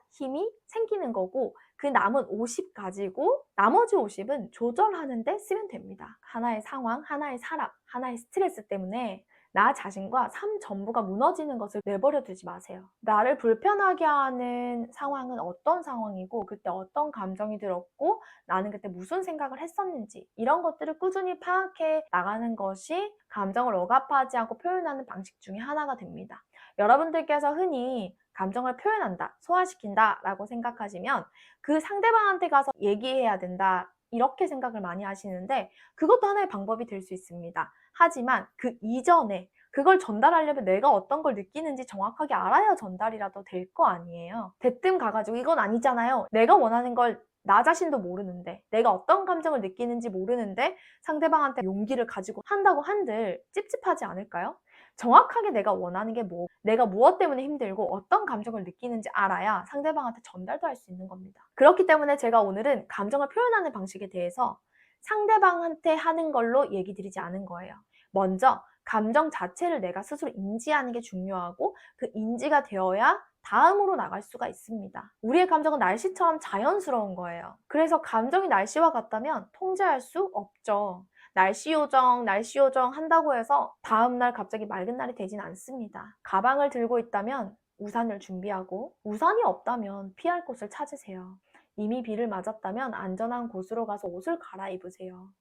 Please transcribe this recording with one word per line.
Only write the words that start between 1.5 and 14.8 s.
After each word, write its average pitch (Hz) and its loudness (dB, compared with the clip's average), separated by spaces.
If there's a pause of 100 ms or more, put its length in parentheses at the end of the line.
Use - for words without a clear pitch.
그 - -6
남은 233 2
오십 220 -6
가지고 202 -2 (140)
나머지 370 4
오십은 226 -2
조절하는 269 -2
데 403 -2
쓰면 392 -6
됩니다. 190 -16
하나의 226 -4
상황, 247 -6
하나의 285 -6
사람, - -8 (160)
하나의 247 -8
스트레스 349 -4
때문에 196 -6 (260)
나 214 4
자신과 196 -4
삶 415 -6
전부가 226 -4
무너지는 269 0
것을 208 -8
내버려 269 2
두지 185 -14
마세요. 185 -16 (120)
나를 220 4
불편하게 370 2
하는 247 -2